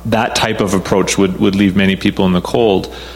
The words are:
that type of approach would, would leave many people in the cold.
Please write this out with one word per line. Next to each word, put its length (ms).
that 300
type 260
of 120
approach 440
would, 220
would 160
leave 200
many 200
people 320
in 60
the 80
cold. 520